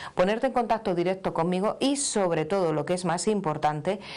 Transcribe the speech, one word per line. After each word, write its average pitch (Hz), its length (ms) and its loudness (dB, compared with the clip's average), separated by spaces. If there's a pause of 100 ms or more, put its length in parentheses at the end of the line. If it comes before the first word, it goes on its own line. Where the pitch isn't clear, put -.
(160)
ponerte 214 320 2
en 254 60 -4
contacto 220 420 0
directo 180 380 0
conmigo 180 460 0
y, 269 180 2
sobre 175 480 0
todo, 170 280 2
lo 156 120 0
que 180 100 0
es 180 100 -2
más 175 220 -2
importante, 160 720 0 (180)